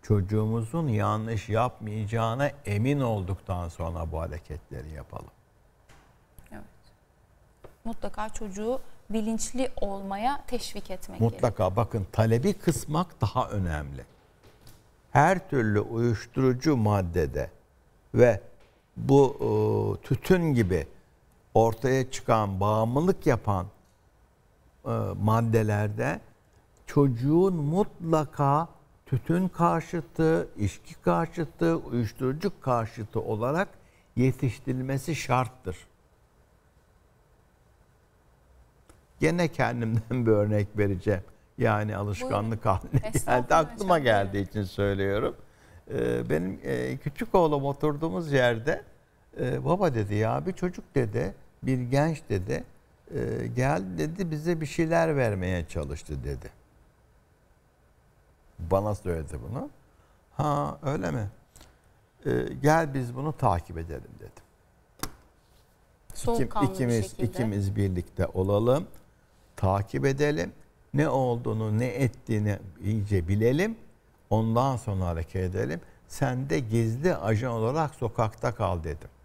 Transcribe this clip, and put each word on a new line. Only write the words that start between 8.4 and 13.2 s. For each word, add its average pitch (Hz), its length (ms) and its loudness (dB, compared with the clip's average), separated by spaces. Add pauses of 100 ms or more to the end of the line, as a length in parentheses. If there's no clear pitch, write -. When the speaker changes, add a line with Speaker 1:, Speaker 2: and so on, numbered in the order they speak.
Speaker 2:
bilinçli 220 680 0
olmaya 196 680 -2
teşvik - 440 -4
etmek - 300 -8
Speaker 1:
Mutlaka. 113 280 2
Speaker 2:
gerekiyor. 95 280 0
Speaker 1:
Bakın, 110 360 0
talebi 117 400 4
kısmak - 680 -2